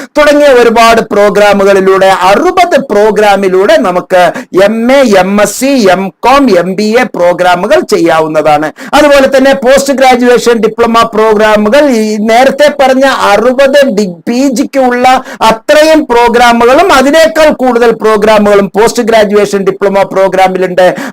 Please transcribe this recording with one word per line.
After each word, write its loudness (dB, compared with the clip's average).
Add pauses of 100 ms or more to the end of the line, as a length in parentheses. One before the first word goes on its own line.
തുടങ്ങിയ 0
ഒരുപാട് 2
പ്രോഗ്രാമുകളിലൂടെ, 0
അറുപത് 0
പ്രോഗ്രാമിലൂടെ 0
നമുക്ക് 0 (320)
എം 0
എ, 2 (140)
എം 0
എസ് -4
സി, -4
എം 0
കോം, 0
എം -4
ബി -2
എ 0
പ്രോഗ്രാമുകൾ -2
ചെയ്യാവുന്നതാണ്. -2 (220)
അതുപോലെ 2
തന്നെ 2
പോസ്റ്റ് 0
ഗ്രാജുവേഷൻ 0
ഡിപ്ലോമ 0
പ്രോഗ്രാമുകൾ, 0
ഈ -2
നേരത്തെ 0
പറഞ്ഞ 2
അറുപത് 0
ഡി-, -4
പി -2
ജിക്ക് -4
ഉള്ള 0 (180)
അത്രയും 0
പ്രോഗ്രാമുകളും 2
അതിനേക്കാൾ 2
കൂടുതൽ -2
പ്രോഗ്രാമുകളും 0
പോസ്റ്റ് -2
ഗ്രാജുവേഷൻ -2
ഡിപ്ലോമ -2
പ്രോഗ്രാമിലുണ്ട്. 0 (180)